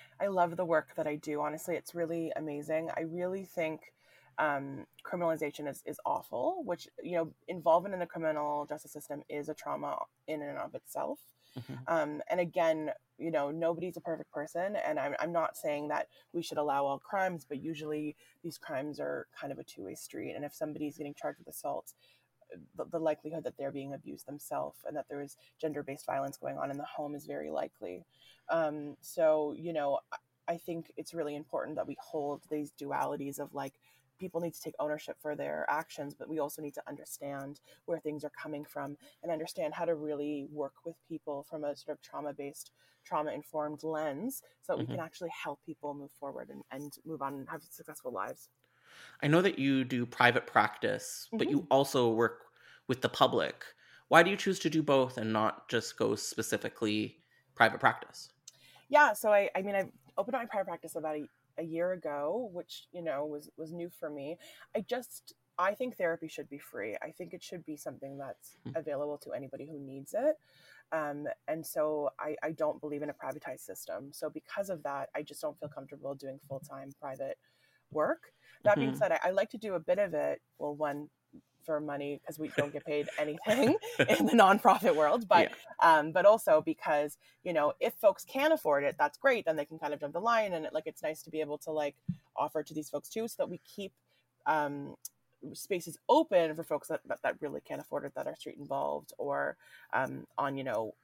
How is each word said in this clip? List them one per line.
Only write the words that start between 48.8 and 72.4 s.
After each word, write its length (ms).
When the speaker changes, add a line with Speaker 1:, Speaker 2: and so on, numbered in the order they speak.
Speaker 2:
I 60
know 140
that 160
you 260
do 220
private 400
practice, 840
but 160
you 100
Speaker 1:
Mm-hmm. 140
Speaker 2:
also 380
work 300
with 140
the 60
public. 560
Why 160
do 60
you 60
choose 240
to 100
do 120
both 360
and 140
not 360
just 280
go 200
specifically 1040
private 260
practice? 500
Speaker 1:
Yeah, 240
so 200
I, 220
I 80
mean, 140
I 140
opened 180
up 80
my 40
private 220
practice 280
about 200
a, 80
a 40
year 300
ago, 600
which, 380
you 100
know, 240
was, 320
was 140
new 180
for 180
me. 300
I 60
just, 540
I 160
think 220
therapy 320
should 200
be 100
free. 440
I 80
think 240
it 80
should 240
be 100
something 400
that's 480
Speaker 2:
Hmm. 120
Speaker 1:
available 420
to 140
anybody 340
who 120
needs 360
it. 220
Um, 360
and 200
so 520
I, 240